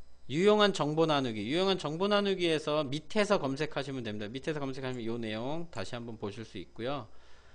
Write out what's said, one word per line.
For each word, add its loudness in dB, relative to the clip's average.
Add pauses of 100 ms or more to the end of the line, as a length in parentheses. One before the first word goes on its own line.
(300)
유용한 6
정보 4
나누기, 2
유용한 2
정보 -2
나누기에서 2
밑에서 2
검색하시면 -2
됩니다. -4
밑에서 -4
검색하시면 -4
요 -2
내용 -4
다시 -6
한번 -8
보실 -6
수 -12
있고요. -6 (480)